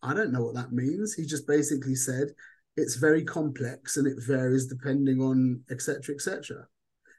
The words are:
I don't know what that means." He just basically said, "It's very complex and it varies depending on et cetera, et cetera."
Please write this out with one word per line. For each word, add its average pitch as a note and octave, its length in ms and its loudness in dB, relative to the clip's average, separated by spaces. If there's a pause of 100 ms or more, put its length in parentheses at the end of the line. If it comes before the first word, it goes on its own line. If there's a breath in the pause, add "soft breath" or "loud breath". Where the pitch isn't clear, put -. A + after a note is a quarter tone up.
I B2+ 100 -2
don't F#3+ 200 0
know B2 120 0
what B2 120 -4
that B2 140 -8
means." D#3 440 -2
He E3 100 -6
just C#3 220 -6
basically C#3 500 2
said, C3 320 -2 (480 loud breath)
"It's C3+ 180 -2
very D3+ 300 4
complex C3 720 -4
and C#3+ 100 2
it B2+ 180 -2
varies C3 420 2
depending C3+ 540 2
on C3 480 4
et B2+ 140 -6
cetera, C#3+ 320 -4
et C#3+ 60 -8
cetera." - 480 -6 (500 soft breath)